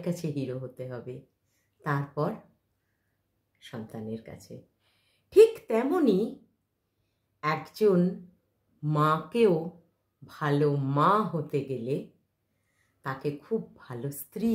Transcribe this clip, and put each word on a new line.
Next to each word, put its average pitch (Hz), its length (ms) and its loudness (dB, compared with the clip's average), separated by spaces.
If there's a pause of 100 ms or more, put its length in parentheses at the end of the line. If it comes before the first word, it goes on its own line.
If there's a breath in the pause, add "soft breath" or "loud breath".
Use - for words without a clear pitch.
কাছে 170 220 -4
হিরো 131 320 -6
হতে 127 320 -12
হবে, 123 240 -12 (680)
তারপর 147 480 -2 (1300)
সন্তানের 110 600 -10
কাছে। - 340 -18 (760)
ঠিক 453 180 10 (160)
তেমনি 247 520 2 (1200)
একজন 220 560 2 (840)
মাকেও 156 720 2 (720)
ভালো 147 500 0
মা 143 380 2 (180)
হতে 147 320 -4
গেলে 127 320 -6 (1120)
তাকে 135 320 -6
খুব 220 240 -6 (140)
ভালো 123 360 -10
স্ত্রী - 440 -6